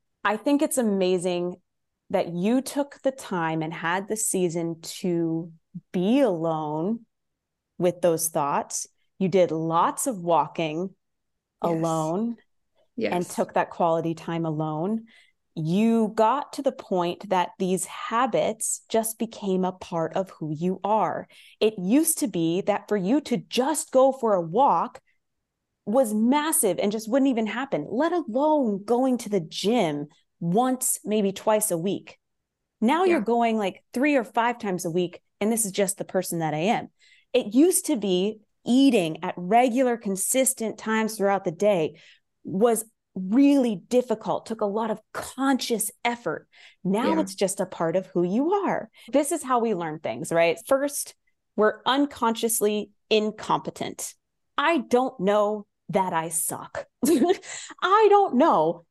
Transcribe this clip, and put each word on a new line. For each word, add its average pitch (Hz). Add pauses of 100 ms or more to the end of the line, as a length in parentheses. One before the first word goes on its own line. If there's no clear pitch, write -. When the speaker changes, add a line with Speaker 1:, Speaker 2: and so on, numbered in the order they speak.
(240)
Speaker 1:
I 208
think 285
it's 302
amazing 185 (560)
that 185
you 202
took 285
the 269
time 165
and 160
had 170
the 220
season 170
to 165 (400)
be 196
alone 165 (800)
with 175
those 165
thoughts. - (300)
You 190
did 175
lots 165
of 233
walking 165 (720)
Speaker 2:
Yes. 170
Speaker 1:
alone 165 (600)
Speaker 2:
Yes. 214
Speaker 1:
and 175
took 180
that -
quality 165
time 165
alone. 160 (540)
You 214
got 220
to -
the 269
point 180
that 185
these 185
habits 220
just 220
became 190
a 180
part 170
of 190
who 156
you 180
are. 196 (320)
It 220
used 254
to 294
be 170
that 202
for 208
you 208
to 247
just 254
go 262
for 226
a 180
walk 185 (800)
was 214
massive 240
and 202
just 220
wouldn't 269
even 226
happen, 202
let 294
alone 269
going 247
to 214
the 202
gym 160 (320)
once, 247
maybe 208
twice 214
a 175
week. 175 (600)
Now 311
you're 349
Speaker 2:
Yeah. 214
Speaker 1:
going, 233
like, 190 (100)
three 285
or 240
five 233
times 190
a 170
week, 175 (180)
and 208
this 226
is 190
just 196
the 175
person 180
that 156
I 151
am. 175 (440)
It 214
used 349
to 302
be 202 (220)
eating 220
at 180
regular, 233
consistent 226
times 220
throughout 196
the 185
day 165 (480)
was 220 (300)
really 247
difficult, 220
took 226
a 220
lot 220
of 208 (100)
conscious - (160)
effort. 233 (360)
Now 202
Speaker 2:
Yeah. -
Speaker 1:
it's 190
just 190
a 190
part 165
of 185
who -
you 226
are. 359 (200)
This 294
is 320
how 254
we 220
learn 165
things, 123
right? 165
First, 277 (400)
we're 214
unconsciously 226 (180)
incompetent. - (440)
I 302
don't 247
know 208 (240)
that 185
I 165
suck. - (100)
<laughs> - (760)
I 415
don't 403
know 185